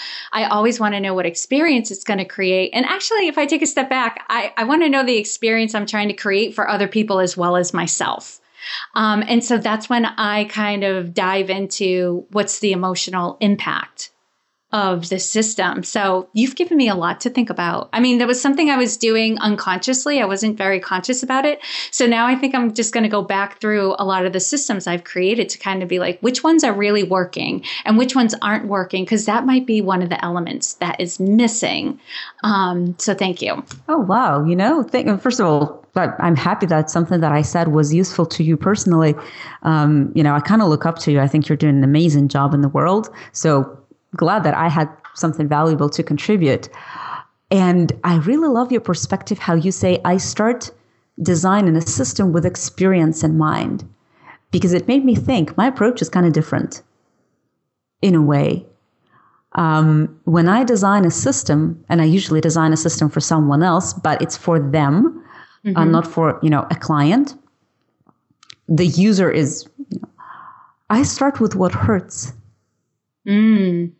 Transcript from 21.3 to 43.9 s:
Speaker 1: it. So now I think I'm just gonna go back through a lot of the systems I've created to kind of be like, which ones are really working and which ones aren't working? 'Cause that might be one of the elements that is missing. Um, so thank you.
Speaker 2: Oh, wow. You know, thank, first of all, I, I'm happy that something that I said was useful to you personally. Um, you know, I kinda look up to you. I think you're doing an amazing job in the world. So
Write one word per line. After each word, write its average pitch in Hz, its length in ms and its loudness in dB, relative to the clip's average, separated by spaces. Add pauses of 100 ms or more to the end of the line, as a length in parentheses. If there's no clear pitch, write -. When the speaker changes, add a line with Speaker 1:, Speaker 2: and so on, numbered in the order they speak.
Speaker 1:
it. 294 140 -2 (320)
So 254 160 0
now 233 180 2
I 254 100 2
think 269 200 -2
I'm 240 180 0
just 226 200 -4
gonna 220 160 0
go 208 120 0
back 196 400 -4
through 208 380 0
a 202 60 -4
lot 185 200 0
of 185 80 -2
the 185 60 -2
systems 208 480 -4
I've 175 160 -2
created 196 460 -2
to - 100 -12
kind 190 240 -4
of 180 60 -8
be 180 100 -2
like, 180 220 -4
which 254 220 -2
ones 320 200 4
are 233 100 0
really 208 300 0
working 180 600 -2 (220)
and 220 140 4
which 254 160 2
ones 233 260 2
aren't 208 260 -2
working? 190 380 -2
'Cause 214 200 -2
that 226 200 0
might 254 220 2
be 214 140 2
one 185 200 0
of 175 80 -2
the - 160 -6
elements 170 500 -6
that - 240 -6
is 175 200 -8
missing. 214 800 0 (440)
Um, 180 540 0
so - 160 -2
thank 190 300 -4
you. - 180 -6 (280)
Speaker 2:
Oh, 311 100 0
wow. 180 440 0
You 170 120 2
know, 247 260 2
thank, 214 400 -2
first 247 180 0
of 202 60 2
all, 147 400 0 (100)
I, 175 220 0
I'm 175 180 2
happy 190 300 0
that 156 240 0
something 170 320 0
that 151 100 2
I 151 120 2
said 170 240 0
was 151 260 2
useful 180 320 0
to - 180 -2
you 160 140 2
personally. 165 560 2 (480)
Um, 151 540 2
you 156 80 4
know, 147 100 4
I 147 60 2
kinda 214 260 2
look 156 220 2
up 165 140 -2
to 156 100 0
you. 143 80 4
I 139 80 4
think 151 200 2
you're 151 100 2
doing 147 200 4
an 135 60 4
amazing 147 460 4
job 143 260 0
in 143 60 4
the 143 80 2
world. 170 420 0 (220)
So 139 440 0 (380)